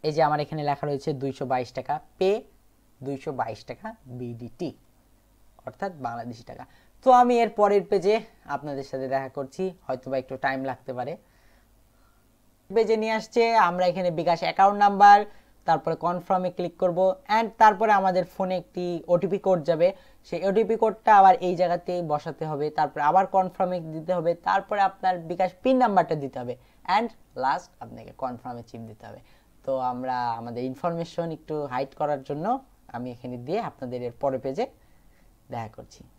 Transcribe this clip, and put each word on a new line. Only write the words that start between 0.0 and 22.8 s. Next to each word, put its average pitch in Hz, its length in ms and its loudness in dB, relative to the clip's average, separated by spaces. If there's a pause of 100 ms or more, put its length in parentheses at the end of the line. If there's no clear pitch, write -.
এই 151 100 -2
যে 151 100 2
আমার 151 180 2
এখানে 147 240 -4
লেখা 143 220 -2
রয়েছে 143 260 -4
দুইশো 135 340 -6
বাইশ 127 260 -4
টাকা, - 280 -6 (180)
পে 196 240 0 (600)
দুইশো 139 300 -8
বাইশ 117 320 -8
টাকা 214 300 -14 (120)
বিডিটি, 123 680 -12 (960)
অর্থাৎ 190 260 -10
বাংলাদেশি 120 500 -12
টাকা। 131 240 -18 (360)
তো 262 80 4
আমি 247 300 6
এর 226 100 0
পরের 202 340 2
পেজে 202 360 0 (240)
আপনাদের 143 380 -8
সাথে 135 260 -8
দেখা 135 200 -4
করছি, 165 460 -8 (120)
হয়তোবা 131 320 -6
একটু 131 180 -8
টাইম 135 280 -4
লাগতে 131 280 -8
পারে। 127 240 -8 (1600)
পেজে 220 220 2
নিয়ে 220 160 -2
আসছে, 226 440 0
আমরা 180 300 4
এখানে 180 240 0
বিকাশ 165 300 -2
অ্যাকাউন্ট 196 380 2
নাম্বার, 202 460 8 (400)
তারপরে 165 320 0
কনফার্মে 180 540 -2
ক্লিক 175 260 -8
করব 185 380 0 (140)
and 220 200 0 (100)
তারপরে 214 340 6
আমাদের 185 320 2
ফোনে 185 320 -4
একটি 175 500 -6
ওটিপি 175 320 0
কোড 180 240 2
যাবে। 170 300 2 (320)
সেই 170 220 -6
ওটিপি 202 300 2
কোডটা 220 400 4
আবার 190 180 10
এই 175 220 0
জায়গাতেই 175 460 -2
বসাতে 151 440 -4
হবে, 151 240 -4
তারপরে 151 320 -2